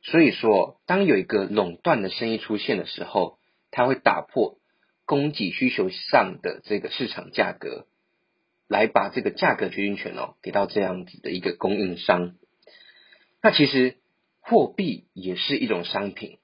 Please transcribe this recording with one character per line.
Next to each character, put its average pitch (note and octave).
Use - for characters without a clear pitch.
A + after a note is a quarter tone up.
所 E3
以 C#3
说， -
当 F#3+
有 C3
一 F#2
个 G2+
垄 F#2
断 D3+
的 F#2+
生 A2+
意 A2
出 A2
现 G2+
的 E2
时 -
候， F2+
它 B2
会 B2+
打 G#2
破 -
供 D3
给 G2+
需 B2+
求 F#2
上 F#2+
的 -
这 G2+
个 -
市 B2
场 -
价 F#2+
格， -
来 G#2
把 G2+
这 E3
个 -
价 D3+
格 F#2+
决 G2+
定 G2+
权 -
哦， -
给 F#2+
到 G2+
这 G#2
样 F#2
子 -
的 -
一 F#2
个 F#2
供 F#2+
应 F#2
商。 F2+
那 -
其 D3
实 B2+
货 G3
币 D3+
也 F#2
是 -
一 B2+
种 F2+
商 G2
品 -